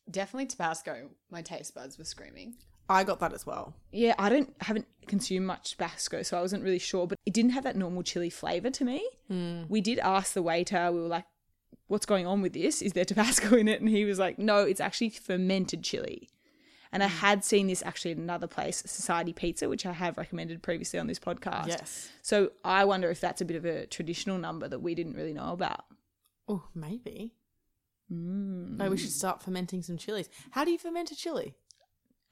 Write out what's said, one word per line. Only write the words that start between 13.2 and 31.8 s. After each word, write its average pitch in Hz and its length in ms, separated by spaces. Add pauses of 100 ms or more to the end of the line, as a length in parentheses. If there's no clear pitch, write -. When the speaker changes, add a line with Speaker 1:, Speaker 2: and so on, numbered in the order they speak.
Speaker 3:
in 214 120
it?" 220 120
And 220 100
he 214 140
was 196 140
like, 185 200
"No, 208 260
it's 190 160
actually - 300
fermented 185 720
chili." - 440 (680)
And 196 80
I 196 40
Speaker 2:
Mm. 170 140
Speaker 3:
had 202 240
seen 196 240
this 180 140
actually - 280
at 160 80
another 175 280
place, - 380
Society 170 480
Pizza, - 340
which - 200
I 175 60
have 170 260
recommended 165 440
previously 170 360
on 165 80
this 170 120
podcast. - 500
Speaker 2:
Yes. - 420 (100)
Speaker 3:
So 208 320 (120)
I 190 200
wonder 190 240
if 165 100
that's - 220
a 185 60
bit 165 100
of 170 80
a 160 220
traditional 170 500
number 165 320
that 131 120
we 170 140
didn't 165 200
really 156 180
know 160 200
about. - 320 (640)
Speaker 2:
Oh, 196 160 (100)
maybe. 202 580 (800)
Speaker 3:
Mm. 185 640
Speaker 2:
Maybe 196 120
we 190 80
should - 140
start - 300
fermenting 180 400
some 170 140
chilies. 202 320 (220)
How 277 140
do 339 60
you 339 80
ferment 339 320
a 294 60
chili? 294 380 (760)